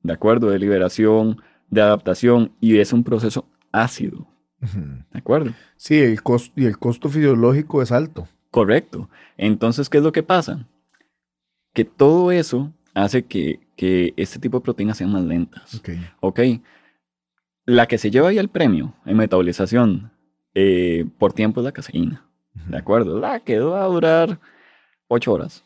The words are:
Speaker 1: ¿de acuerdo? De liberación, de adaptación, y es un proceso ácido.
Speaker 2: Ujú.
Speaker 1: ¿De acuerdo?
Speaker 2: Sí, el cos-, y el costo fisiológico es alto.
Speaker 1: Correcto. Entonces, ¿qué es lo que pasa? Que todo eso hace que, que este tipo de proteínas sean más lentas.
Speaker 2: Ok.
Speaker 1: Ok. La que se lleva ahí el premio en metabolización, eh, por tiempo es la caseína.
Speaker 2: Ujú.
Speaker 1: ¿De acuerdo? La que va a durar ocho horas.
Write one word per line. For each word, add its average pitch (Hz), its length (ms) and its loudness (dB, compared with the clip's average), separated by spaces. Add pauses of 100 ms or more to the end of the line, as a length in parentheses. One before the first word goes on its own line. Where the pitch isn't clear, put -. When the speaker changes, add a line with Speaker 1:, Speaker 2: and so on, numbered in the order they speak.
Speaker 1:
¿de 85 120 -6
acuerdo? 113 360 2
De 98 100 2
liberación, 107 800 2 (280)
de 107 120 2
adaptación, 107 800 2
y 110 160 4
es 104 160 2
un 120 100 2
proceso 113 420 -2 (280)
ácido. - 540 -4 (340)
Speaker 2:
Ujú. 101 180 -8 (320)
Speaker 1:
¿De - 80 -12
acuerdo? 135 320 -2 (240)
Speaker 2:
Sí, 151 240 0
el 113 240 2
cos-, 120 320 -2
y 135 80 0
el 107 160 0
costo 120 300 -4
fisiológico 139 720 2
es 113 100 -4
alto. 143 380 -4 (220)
Speaker 1:
Correcto. 107 580 0 (260)
Entonces, 113 540 -2
¿qué 151 80 2
es 143 80 4
lo 156 80 0
que 160 100 0
pasa? 165 420 -2 (1080)
Que 110 100 0
todo 170 480 4
eso 151 400 -2 (220)
hace 101 320 0
que, 78 340 -4 (160)
que 92 400 0
este - 240 -6
tipo 123 200 -4
de - 40 -8
proteínas 107 340 -4
sean 95 140 -4
más 95 120 -2
lentas. 85 520 -6
Speaker 2:
Ok. - 140 -14 (320)
Speaker 1:
Ok. 95 180 -2 (1300)
La 120 220 4
que 117 100 -2
se 107 120 -4
lleva 139 200 2
ahí 214 80 0
el 202 120 -2
premio 104 440 0 (120)
en 104 120 0
metabolización, 98 920 0 (440)
eh, 87 500 2 (140)
por 98 140 2
tiempo 110 280 -2
es 123 40 -4
la 143 60 -6
caseína. - 540 -6 (300)
Speaker 2:
Ujú. 85 160 -14
Speaker 1:
¿De - 60 -8
acuerdo? 101 420 0
La - 220 -6
que 110 180 -2
va 175 240 -2
a 190 40 -2
durar 165 520 0 (680)
ocho 120 260 0
horas. - 320 -6